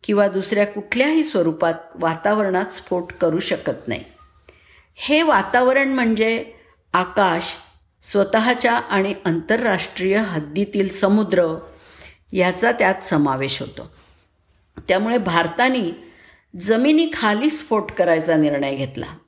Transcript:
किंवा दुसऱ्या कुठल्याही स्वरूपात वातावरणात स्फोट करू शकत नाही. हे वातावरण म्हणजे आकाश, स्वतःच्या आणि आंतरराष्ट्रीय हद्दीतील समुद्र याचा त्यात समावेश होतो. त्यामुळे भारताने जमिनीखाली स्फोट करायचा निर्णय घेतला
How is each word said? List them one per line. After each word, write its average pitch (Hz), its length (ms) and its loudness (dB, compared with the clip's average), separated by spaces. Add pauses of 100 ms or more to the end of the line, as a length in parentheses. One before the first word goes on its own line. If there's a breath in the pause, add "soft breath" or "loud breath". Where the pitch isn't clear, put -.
किंवा 202 240 2
दुसऱ्या 196 380 0
कुठल्याही 254 580 0
स्वरूपात 165 500 0 (220)
वातावरणात 190 680 0
स्फोट 180 460 -6
करू 165 280 0
शकत - 480 -6
नाही. 104 160 -6 (920 soft breath)
हे 302 260 0
वातावरण 262 680 2
म्हणजे 226 640 0 (420 soft breath)
आकाश, 180 600 0 (480)
स्वतःच्या 226 720 2
आणि 202 400 0 (120)
आंतरराष्ट्रीय 190 920 0
हद्दीतील 190 720 -2
समुद्र 185 720 2 (760 loud breath)
याचा 185 380 2
त्यात 190 320 2
समावेश 135 560 0
होतो. - 360 -14 (920 soft breath)
त्यामुळे 214 300 2
भारताने 185 760 0 (680 loud breath)
जमिनीखाली 240 880 2
स्फोट 214 420 -2
करायचा 165 440 2
निर्णय 143 400 0
घेतला 131 300 -6 (220)